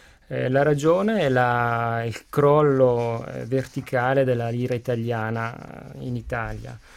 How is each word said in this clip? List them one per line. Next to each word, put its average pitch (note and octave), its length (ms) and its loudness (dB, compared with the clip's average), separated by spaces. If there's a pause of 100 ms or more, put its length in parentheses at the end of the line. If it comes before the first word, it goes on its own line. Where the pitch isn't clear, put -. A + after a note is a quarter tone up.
(280)
Eh, B2+ 220 -4
la C3+ 120 4
ragione E3+ 580 2
è C#3+ 100 2
la, A#2+ 760 2
il A2+ 240 -8
crollo, C3 1000 4
eh, B2+ 180 -10
verticale C3 800 0
della A#2+ 260 0
lira B2 240 -2
italiana, A#2 1200 -4
eh, C3+ 100 -14
in B2 120 -6
Italia. A2+ 640 -8 (180)